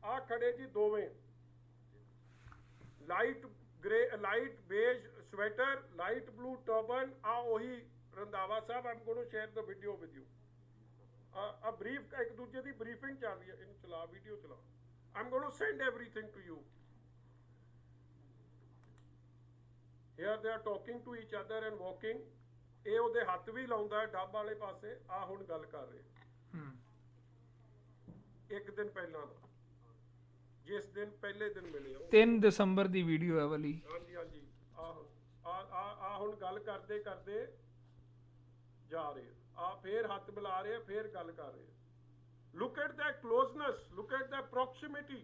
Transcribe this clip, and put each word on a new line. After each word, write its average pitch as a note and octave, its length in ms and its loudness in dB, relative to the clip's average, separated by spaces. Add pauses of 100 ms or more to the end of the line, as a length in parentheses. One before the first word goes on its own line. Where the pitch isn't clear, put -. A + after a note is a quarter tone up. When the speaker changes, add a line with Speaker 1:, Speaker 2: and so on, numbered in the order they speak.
Speaker 1:
ਆ A#3+ 160 0
ਖੜੇ A#3+ 320 2
ਜੀ - 140 -4
ਦੋਵੇਂ, G#3 440 4 (2000)
ਲਾਈਟ A#3+ 380 2 (400)
ਗ੍ਰੇ, A#3 320 6
ਲਾਈਟ G#3 440 0
ਬੇਜ A3+ 360 4 (340)
ਸਵੈਟਰ, B3 520 2 (120)
ਲਾਈਟ A3 340 -2
ਬਲੂ B3 260 -8
ਟਰਬਨ, A#3+ 580 0 (120)
ਆ A#3 100 2
ਉਹੀ A#3+ 460 0 (360)
ਰੰਧਾਵਾ G#3 420 -2
ਸਾਹਿਬ। A#3 260 -4
I'm A#3 140 -4
gonna A#3 280 -4
share A3 320 -4
the F#3+ 100 -6
video G3 320 -6
with D#3+ 160 -14
you। C3 80 -16 (1080)
ਆ, G3+ 280 -4
ਆ A3 80 0
ਬਰੀਫ, B3 300 -4 (200)
ਇੱਕ A3+ 120 0
ਦੂਜੇ B3 280 -8
ਦੀ C4+ 100 -8
ਬਰੀਫਿੰਗ A#3 460 -8
ਚੱਲ G#3 220 -4
ਰਹੀ F#3 100 -18
ਹੈ। F3 60 -14
ਇਹਨੂੰ F#3 280 -18
ਚਲਾ, E3+ 220 -8
ਵੀਡੀਓ G3 300 -14
ਚਲਾ। D#3 200 -16 (680)
I'm A#3+ 80 -4
gonna C4+ 200 2
send - 400 0
everything A3+ 380 -8
to G3 220 -16
you। D#3 80 -10 (3500)
Here G#3 180 0
they A3 180 -2
are A3 80 -8
talking A3+ 360 -4
to A#3+ 180 -10
each G#3+ 240 -6
other A3 280 -4
and G#3+ 120 -6
walking। G3+ 380 -4 (680)
ਇਹ A3 120 6
ਉਹਦੇ A#3 220 4
ਹੱਥ F#3 280 0
ਵੀ B3 180 -6
ਲਾਉਂਦਾ G#3+ 320 2
ਹੈ A3 60 2
ਡੱਬ F#3+ 260 -4
ਵਾਲੇ G#3+ 240 -2
ਪਾਸੇ। G#3 400 -8 (140)
ਆ F#3+ 160 -4
ਹੁਣ G3 180 -8
ਗੱਲ D#3+ 220 -6
ਕਰ C3+ 220 -10
ਰਹੇ। A#2+ 120 -16 (560)
Speaker 2:
ਹੂੰ। D3 160 -10 (1800)
Speaker 1:
ਇੱਕ G3+ 220 -8
ਦਿਨ G#3 180 -4
ਪਹਿਲਾਂ D#3+ 380 -8
ਦਾ, - 220 -20 (1160)
ਜਿਸ G3+ 200 -4
ਦਿਨ G#3 240 -6
ਪਹਿਲੇ G#3 440 -4
ਦਿਨ F3+ 140 -8
ਮਿਲੇ D3+ 280 -8
ਉਹ। - 140 -12
Speaker 2:
ਤਿੰਨ A3+ 300 12
ਦਸੰਬਰ G3 480 10
ਦੀ F#3 160 4
ਵੀਡੀਓ D#3+ 360 6
ਹੈ D3 60 6
ਵਾਲੀ। D3+ 360 0 (120)
Speaker 1:
ਹਾਂਜੀ, F3 220 -8
ਹਾਂਜੀ। D#3+ 260 -10 (360)
ਆਹੋ। E3 340 -10 (340)
ਆ, E3+ 60 -6
ਆ, F#3+ 480 -6
ਆ G3 180 -4
ਹੁਣ G#3 180 -2
ਗੱਲ G3 240 -4
ਕਰਦੇ G#3 400 -4
ਕਰਦੇ G#3 480 -6 (1400)
ਜਾ D#3 220 -4
ਰਹੇ - 180 -12
ਆ। - 320 -14
ਆ F#3 140 -2
ਫੇਰ G#3 300 -2
ਹੱਥ G3 240 -4
ਮਿਲਾ G3 320 -2
ਰਹੇ G#3 140 -2
ਆ, A#3 40 -4
ਫੇਰ G#3+ 280 -4
ਗੱਲ E3+ 240 -8
ਕਰ C#3+ 220 -10
ਰਹੇ C3 100 -18
ਆ। B2 40 -20 (920)
Look A#3 140 2
at D4 200 0
the D4 200 0
closeness, B3+ 880 2
look F#3+ 220 -2
at C4+ 60 -4
the C4+ 280 -6
proximity। C#4 680 -2